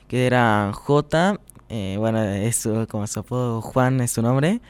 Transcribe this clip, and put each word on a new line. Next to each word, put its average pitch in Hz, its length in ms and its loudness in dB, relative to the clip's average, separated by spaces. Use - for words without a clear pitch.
que 127 180 0
eran 110 460 2
J, 156 640 0
eh, 98 300 -6
bueno, 113 260 0
es 101 320 -2
su, 113 320 -2
como 104 180 -6
su - 140 -8
apodo, 120 400 -4
Juan 127 400 0
es 120 120 -2
su 117 100 -2
nombre. 139 480 0